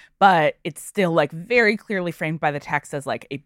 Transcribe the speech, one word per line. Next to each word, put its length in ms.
but 440
it's 180
still, 300
like, 200
very 460
clearly 340
framed 280
by 100
the 100
text 360
as, 100
like, 240
a 160